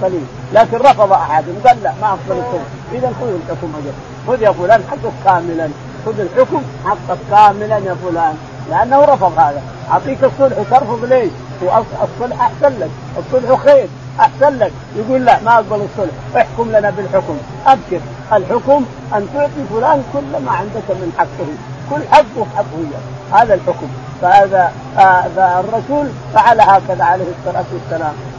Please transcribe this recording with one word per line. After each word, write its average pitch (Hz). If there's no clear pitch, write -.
قليل، 170
لكن 220
رفض 233
أحدهم 165
قال: 240
"لا، 196
ما 214
أقبل 180
الصلح"، 165
إذا 247
خذ 202
لكم 156
أجر، 143
خذ 240
يا 202
فلان 180
حقك 233
كاملاً، 170
خذ 214
الحكم 269
حقك 185
كاملاً 208
يا 185
فلان، 165
لأنه 240
رفض 185
هذا. 143
أعطيك 214
الصلح 262
وترفض 233
ليش؟ 240
والصلح 220
أحسن 247
لك، 160
الصلح 254
خير. 269
أحسن 269
لك. 202
يقول: 254
"لا، 220
ما 233
أقبل 214
الصلح، 185
احكم 226
لنا 208
بالحكم، 190
أبشر، 196
الحكم 226
أن 202
تعطي 285
فلان 277
كل 277
ما 226
عندك 202
من 185
حقه، 160
كل 294
حقه -
حقه 156
هي، 165
هذا 214
الحكم". 156
فهذا، 190
آه، 185
فالرسول 202
فعل 220
هكذا 185
عليه 185
الصلاة 180
والسلام. 160